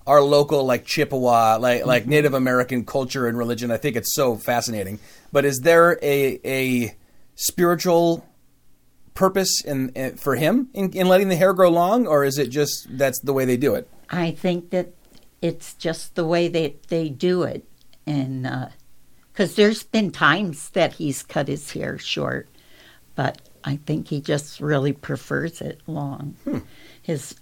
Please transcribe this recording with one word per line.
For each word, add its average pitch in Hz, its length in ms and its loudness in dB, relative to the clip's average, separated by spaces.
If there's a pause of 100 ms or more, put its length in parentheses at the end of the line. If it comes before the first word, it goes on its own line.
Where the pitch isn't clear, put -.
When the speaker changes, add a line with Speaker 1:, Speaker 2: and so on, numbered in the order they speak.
Speaker 1:
our 143 160 8
local, 143 420 4
like, 123 220 0
Chippewa, 120 720 2
like, 123 240 2
like, 123 200 2
Speaker 2:
Mm-hmm. 123 60 -4
Speaker 1:
Native 147 240 4
American 127 520 0
culture 131 400 -4
and 117 100 -2
religion. 120 360 -4
I 113 40 0
think 139 200 -2
it's - 180 -4
so 127 220 0
fascinating. 107 640 -4 (320)
But 143 120 4
is 139 160 0
there 170 420 6
a, 139 440 0
a 127 480 -2 (400)
spiritual 170 880 2 (960)
purpose 190 460 0
in, 135 320 -4
in, 131 200 -8
for 135 200 -2
him 196 360 2
in, 190 200 -4
in 185 160 0
letting 190 200 6
the 180 80 0
hair 185 160 4
grow 185 180 6
long, 185 360 2
or 147 180 4
is 135 140 0
it 135 120 0
just 143 360 -2 (100)
that's 135 240 0
the 139 120 -4
way 135 120 2
they 127 120 2
do 123 180 2
it? - 140 -6 (220)
Speaker 2:
I 165 200 -2
think 175 400 -4
that 180 180 -2 (540)
it's - 320 -6
just - 400 -8
the 175 100 -2
way 170 240 2
that 165 400 -4
they 165 200 -2
do 180 340 0
it. 127 220 -6 (420)
And, 131 400 -4
uh, 127 220 -6 (640)
'cause 185 220 0
there's 214 260 4
been 214 300 -2
times 165 580 2
that 160 240 0
he's 147 280 -6
cut 143 260 -4
his 143 240 -8
hair 143 260 -8
short, - 500 -6 (680)
but - 240 -4 (240)
I 139 120 -4 (100)
think 156 220 -4
he 147 120 -6
just 147 400 -6
really 143 320 0
prefers 143 680 -8
it 147 260 -10
long. 143 580 -10
Speaker 1:
Hmm. 285 140 -6 (440)
Speaker 2:
His, - 400 -8